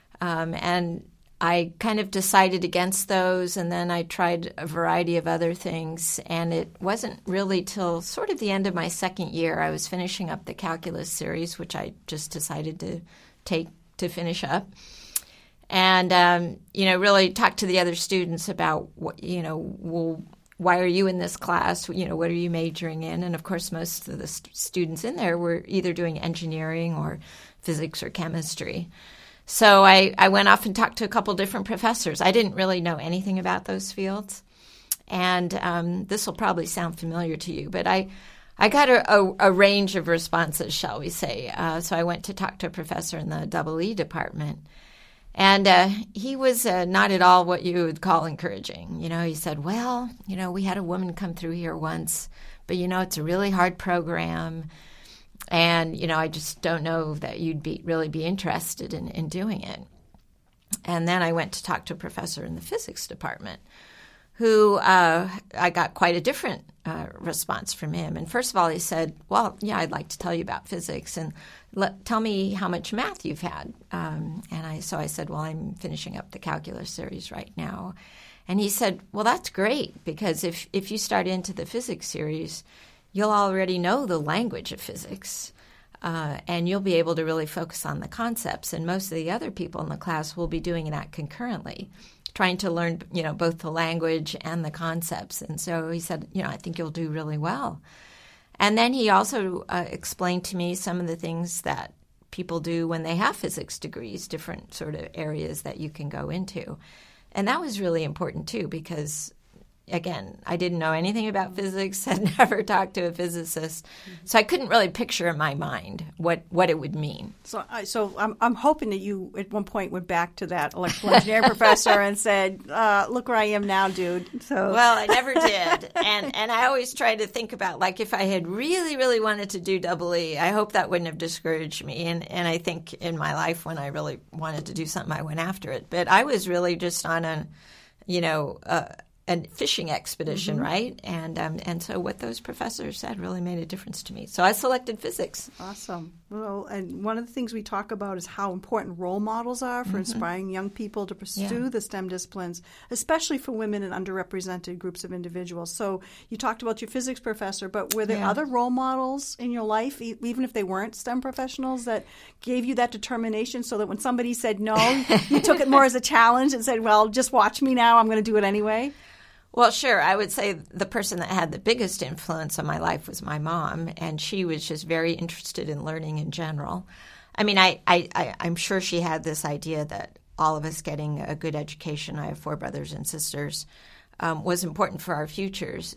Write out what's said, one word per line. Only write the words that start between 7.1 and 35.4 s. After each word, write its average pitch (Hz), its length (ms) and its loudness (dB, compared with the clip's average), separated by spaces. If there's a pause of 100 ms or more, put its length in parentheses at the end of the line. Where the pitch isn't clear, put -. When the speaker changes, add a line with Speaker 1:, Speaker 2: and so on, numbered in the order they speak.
Speaker 1:
really 190 360 0
till 175 380 -2
sort 415 300 -4
of 370 80 -2
the 202 140 0
end 196 160 2
of 175 80 -2
my 165 100 -2
second 180 460 -4
year, 160 260 0
I 156 120 0
was 151 180 -4
finishing 180 420 -4
up - 140 -8
the - 100 -10
calculus 165 560 -6
series, 165 480 -6
which 170 160 -8
I - 200 -6 (120)
just 151 240 -8
decided 156 480 -6
to 175 220 -8 (440)
take 165 220 0 (300)
to 175 120 -2
finish 170 360 -4
up. 170 280 -2 (960)
And, 185 440 6
um, 175 460 6 (140)
you 196 120 0
know, 185 120 6
really 196 340 6
talked - 280 2
to 202 80 0
the 185 140 4
other 175 160 2
students 170 520 -2
about, 165 460 0
what, - 300 -8
you 175 180 -4
know, 160 140 -4
"Well, 165 640 -4 (360)
why 180 200 6
are 180 80 4
you 185 220 6
in 180 100 0
this 170 180 -4
class? 175 520 0
You 175 180 -2
know, 165 80 -4
what 165 160 0
are 170 40 0
you 175 160 0
majoring 165 520 -4
in?" 165 220 -4
And, 175 100 -2
of 160 80 -6
course, 170 300 -4
most 165 340 -6
of 143 140 -8
the - 80 -8
st-, - 280 -12
students 165 460 -2
in 254 140 -4
there 180 200 2
were 170 300 0
either 180 260 0
doing 165 280 -2
engineering 165 720 -4
or 156 240 -4 (440)
physics 165 380 -4
or - 100 -6
chemistry. 165 800 -6 (540)
So 202 400 10
I, 190 320 10
I 190 120 10
went 196 180 6
off 196 200 10
and 196 80 -2
talked - 240 2
to 226 60 -2
a 196 40 0
couple 214 260 0
different 196 320 -2
professors. 220 540 0
I 185 100 6
didn't 208 240 4
really 185 260 2
know 170 140 0
anything 185 460 -2
about 185 240 0
those 190 260 -4
fields. 196 540 -6 (640)
And, 180 460 2